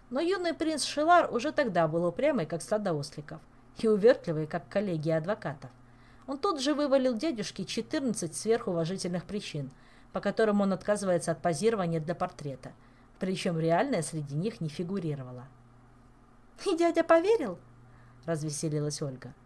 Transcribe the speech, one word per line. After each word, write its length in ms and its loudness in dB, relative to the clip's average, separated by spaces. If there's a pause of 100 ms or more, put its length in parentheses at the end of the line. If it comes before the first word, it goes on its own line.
Но 120 -2
юный 340 2
принц 300 -2
Шилар 480 4
уже 200 -2
тогда 340 2
был 200 0
упрямый, 400 0
как 160 -6
стадо 320 -2
осликов, 460 -8 (380)
и 80 0
увертливый, 600 4
как 220 -6
коллегия 500 0
адвокатов. 520 -6 (560)
Он 120 -6
тут 220 0
же 140 2
вывалил 400 4
дядюшке 500 -4
четырнадцать 720 -4
сверхуважительных 920 -2
причин, 460 -8 (420)
по 80 -4
которым 400 2
он 120 2
отказывается 600 0
от 100 -4
позирования 580 0
для 140 -4
портрета, 580 -8 (460)
причем 400 -2
реальное 440 2
среди 320 -6
них 260 -4
не 80 -4
фигурировало. 800 -6 (1200)
"И 100 2
дядя 280 4
поверил?" — 540 4 (680)
развеселилась 760 -2
Ольга. 320 -8 (120)